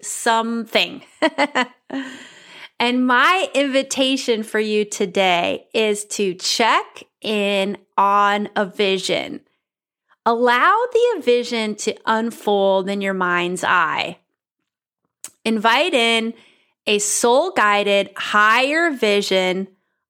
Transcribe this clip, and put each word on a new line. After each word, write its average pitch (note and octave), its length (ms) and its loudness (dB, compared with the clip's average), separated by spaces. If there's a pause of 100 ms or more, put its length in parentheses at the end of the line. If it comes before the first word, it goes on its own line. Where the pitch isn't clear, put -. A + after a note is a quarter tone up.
something. A3+ 1000 -2 (180)
<laughs> C#4+ 460 0 (1120)
And B3 280 2
my D4 460 2
invitation C4 920 0
for G#3+ 160 -4
you G#3+ 240 0
today F#3+ 920 -2
is G#3+ 320 0
to F#3+ 280 -4
check B3 680 -2 (180)
in G3+ 560 -2 (200)
on G3+ 580 2
a G#3 120 0
vision. F#3 760 -2 (840)
Allow B3 560 2 (120)
the A#4 280 2
vision A#3+ 540 0
to - 220 -6 (100)
unfold G3+ 840 0
in G3+ 120 -4
your G3 140 -2
mind's F3+ 500 -2
eye. E3+ 540 0 (1300)
Invite A3+ 480 2
in A#3 420 0 (520)
a G#3 140 0
soul-guided, G#3 1160 2
higher C4 760 2
vision G3 760 0 (440)